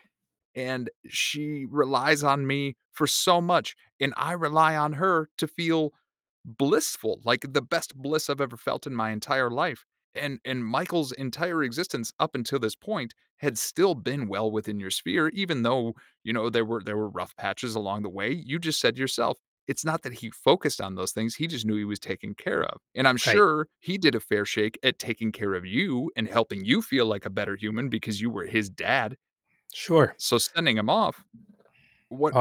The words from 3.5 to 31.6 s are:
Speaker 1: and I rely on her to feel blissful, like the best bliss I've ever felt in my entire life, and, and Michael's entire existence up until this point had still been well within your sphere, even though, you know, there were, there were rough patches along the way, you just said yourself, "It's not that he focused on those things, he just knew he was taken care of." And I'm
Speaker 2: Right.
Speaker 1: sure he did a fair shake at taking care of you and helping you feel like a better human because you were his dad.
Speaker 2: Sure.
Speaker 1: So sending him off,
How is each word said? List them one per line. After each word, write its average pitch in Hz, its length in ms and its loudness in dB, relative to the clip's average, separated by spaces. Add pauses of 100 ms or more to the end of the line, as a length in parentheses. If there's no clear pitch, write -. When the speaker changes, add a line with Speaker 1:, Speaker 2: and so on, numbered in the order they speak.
Speaker 1:
and 135 180 0
I 156 160 -2
rely 160 420 4
on 151 180 0
her 160 440 2
to 165 100 0
feel 160 460 0 (520)
blissful, 139 800 0
like 127 280 2
the - 80 2
best 151 340 -4
bliss 143 340 -2
I've 139 120 -2
ever 123 160 -4
felt - 300 -4
in 131 80 -6
my 110 160 -2
entire 123 400 0
life, 139 340 -2 (280)
and, 139 320 -6
and 127 200 -2
Michael's 147 480 -2
entire 151 500 -2
existence 127 560 -4
up - 160 -2
until 131 240 -2
this 110 160 -2
point 160 380 -6 (240)
had 135 200 -2
still 180 380 2
been 127 340 -4
well 104 220 -2
within 107 280 -4
your 95 120 -6
sphere, 165 380 0
even 170 340 -2
though, 117 320 0 (280)
you 107 80 -4
know, 117 180 -2
there 117 160 2
were, 113 180 -2
there 104 140 -4
were 107 120 -2
rough 90 260 -8
patches 110 400 -4
along 104 280 -2
the 101 60 -6
way, 98 220 -4
you 156 280 -6
just 165 200 -2
said 123 180 2
yourself, 127 400 -2 (300)
"It's - 160 -4
not 160 200 -2
that 123 100 -10
he 113 160 -12
focused - 500 2
on 95 160 -8
those 92 160 -4
things, 113 240 -2
he 165 120 -4
just 127 180 -6
knew 107 100 2
he 104 100 -2
was 104 140 -6
taken 101 360 -8
care - 280 -2
of." - 160 -6 (160)
And 135 120 2
I'm 123 180 6
Speaker 2:
Right. 208 180 6
Speaker 1:
sure 156 240 2 (120)
he 185 180 -4
did 156 180 4
a 110 60 0
fair 104 240 0
shake 107 380 -2
at 127 160 2
taking 113 340 -4
care 101 220 -2
of 90 100 -6
you 131 500 -2
and 110 140 -2
helping 107 340 0
you 175 180 4
feel 123 260 0
like 104 180 -2
a 110 60 -6
better 101 260 -2
human 110 320 -4
because 110 320 -4
you 117 80 -2
were 107 160 -6
his 107 240 0
dad. 113 480 -2 (560)
Speaker 2:
Sure. - 440 4
Speaker 1:
So - 200 0
sending 139 400 0
him 107 120 0
off, 202 340 0 (840)